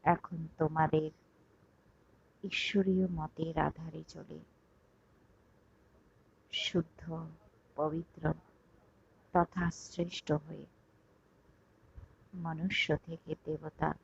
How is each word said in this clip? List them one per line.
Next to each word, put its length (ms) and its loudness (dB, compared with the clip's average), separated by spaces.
এখন 440 2
তোমাদের 540 4
ঈশ্বরীয় 640 2
মতের 520 -2
আধারে 440 -2
চলে 360 -14
শুদ্ধ, 760 -4
পবিত্র 580 -2
তথা 380 2
শ্রেষ্ঠ 600 -6
হয়ে 340 -2
মনুষ্য 640 2
থেকে 380 -6
দেবতা 480 -2